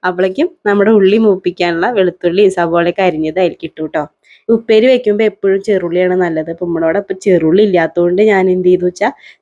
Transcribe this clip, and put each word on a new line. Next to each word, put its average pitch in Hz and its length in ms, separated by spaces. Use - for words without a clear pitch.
അപ്പോഴേക്കും 190 440
നമ്മുടെ 202 260
ഉള്ളി 202 260
മൂപ്പിക്കാനുള്ള 180 720
വെളുത്തുള്ളി 185 580
സവാളയൊക്കെ 175 540
അരിഞ്ഞത് 160 380
അതിലേക്ക് 165 280
ഇട്ടു 156 160
ട്ടോ. 151 180
ഉപ്പേരി 226 380
വെക്കുമ്പോ 226 380
എപ്പോഴും 196 380
ചെറുള്ളിയാണ് 180 520
നല്ലത്. 165 360
അപ്പൊ 170 160
നമ്മുടെ 165 200
അവിടെ 175 160
ഇപ്പൊ 190 160
ചെറുള്ളി 175 440
ഇല്ലാത്തതുകൊണ്ട് 175 600
ഞാൻ 196 260
എന്ത് 180 200
ചെയ്തു 180 180
വെച്ചാ 196 220